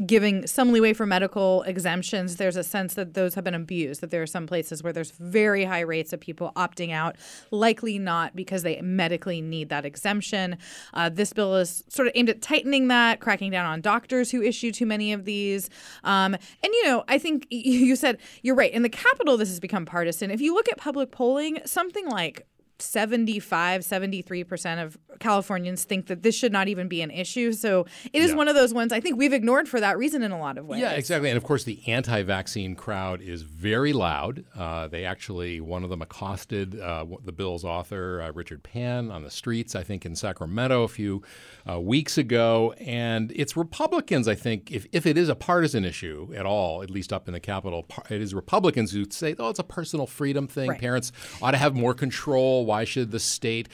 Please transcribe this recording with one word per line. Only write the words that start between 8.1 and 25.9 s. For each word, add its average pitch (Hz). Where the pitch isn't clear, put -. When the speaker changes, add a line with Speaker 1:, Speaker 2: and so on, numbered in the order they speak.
Speaker 1:
because 185
they 165
medically 175
need 156
that 143
exemption. 190
Uh, 170
this 190
bill 196
is 180
sort 254
of 233
aimed 240
at 220
tightening 269
that, 233
cracking 196
down 180
on 160
doctors 233
who 247
issue 233
too 226
many 214
of 196
these. 202
Um, 190
and, -
you 466
know, 254
I 262
think 311
y-, 233
you 254
said, 247
you're 254
right, 240
in 233
the 233
Capitol 339
this 214
has 175
become 185
partisan. 170
If 220
you 311
look 440
at -
public 277
polling, 285
something 370
like 185
seventy-five, 208
seventy-three 185
percent 170
of 156
Californians 190
think 190